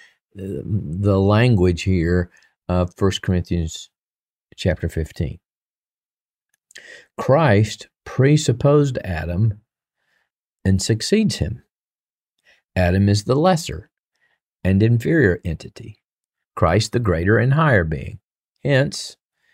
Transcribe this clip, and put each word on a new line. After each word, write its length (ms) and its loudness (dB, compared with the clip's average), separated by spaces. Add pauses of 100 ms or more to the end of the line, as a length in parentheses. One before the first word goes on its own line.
(380)
uh, 280 -10
the 540 -2
language 640 2
here 460 0 (380)
of 280 -2
First 260 -2
Corinthians 680 -4 (640)
chapter 340 -2
fifteen. 500 -6 (1800)
Christ 760 0 (160)
presupposed 1000 2
Adam 580 -2 (1040)
and 160 2
succeeds 540 0
him. 280 -6 (1120)
Adam 320 2
is 180 0
the 100 0
lesser 560 -2 (720)
and 180 2
inferior 640 2
entity, 560 -12 (540)
Christ 380 0
the 60 -2
greater 380 0
and 160 0
higher 300 2
being. 360 -8 (440)
Hence, 540 -2 (360)